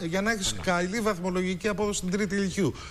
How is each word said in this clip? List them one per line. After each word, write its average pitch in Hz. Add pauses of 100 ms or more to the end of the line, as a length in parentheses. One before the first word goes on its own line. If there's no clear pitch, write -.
για 175
να 214
έχεις 202
καλή 180
βαθμολογική 185
απόδοση 208
στην 185
τρίτη 202
λυκείου. 196 (160)